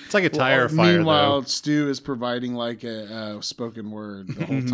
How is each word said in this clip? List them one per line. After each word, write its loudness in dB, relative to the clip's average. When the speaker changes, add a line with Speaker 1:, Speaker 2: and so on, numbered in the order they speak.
Speaker 1:
It's -4
like 4
a 2
tire 4
Speaker 2:
Well, -2
Speaker 1:
fire, 6
Speaker 2:
meanwhile, 4
Speaker 1:
though. -10
Speaker 2:
Stu 0
is -2
providing, -4
like, -6
a, -8
a -10
spoken -8
word -10
the -8
whole -4
Speaker 3:
Mm-hmm. -2